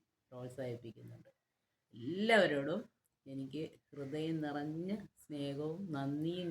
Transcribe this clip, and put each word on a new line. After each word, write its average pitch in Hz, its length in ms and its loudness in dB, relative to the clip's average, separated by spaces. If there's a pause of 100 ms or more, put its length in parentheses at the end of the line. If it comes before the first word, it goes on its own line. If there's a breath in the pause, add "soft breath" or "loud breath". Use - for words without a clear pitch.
(320)
പ്രോത്സാഹിപ്പിക്കുന്നുണ്ട്. 123 960 -8 (640)
എല്ലാവരോടും 165 840 4 (460)
എനിക്ക് 135 360 -6 (300)
ഹൃദയം 151 520 -2
നിറഞ്ഞ 151 460 -2 (320)
സ്നേഹവും 147 600 -2 (140)
നന്ദിയും 151 540 0